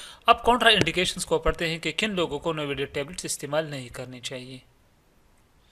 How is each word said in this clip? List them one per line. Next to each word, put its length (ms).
अब 120
कॉन्ट्रा 300
इंडिकेशंस 520
को 160
पढ़ते 300
हैं 100
कि 120
किन 240
लोगों 240
को 140
नोविडेट 400
टैबलेट्स 320
इस्तेमाल 440
नहीं 200
करनी 320
चाहिए। 400